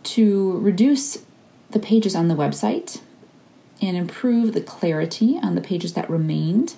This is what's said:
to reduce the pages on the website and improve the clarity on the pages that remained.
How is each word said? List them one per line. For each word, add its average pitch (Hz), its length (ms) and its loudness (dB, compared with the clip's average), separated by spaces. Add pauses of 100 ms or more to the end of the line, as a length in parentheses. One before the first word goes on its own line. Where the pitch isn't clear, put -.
to 196 560 2
reduce 214 600 2 (500)
the - 80 -2
pages 214 380 2
on 170 120 2
the 165 60 4
website - 680 -2 (800)
and 185 120 -2
improve 226 580 0
the 208 80 0
clarity 165 840 0
on 185 100 0
the 170 80 0
pages 175 320 -6
that - 160 -6
remained. 160 680 0